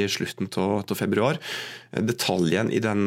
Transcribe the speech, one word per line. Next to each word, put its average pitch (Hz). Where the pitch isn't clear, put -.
slutten -
av, 98
av 101
februar. 107
Detaljen 95
i -
den, 104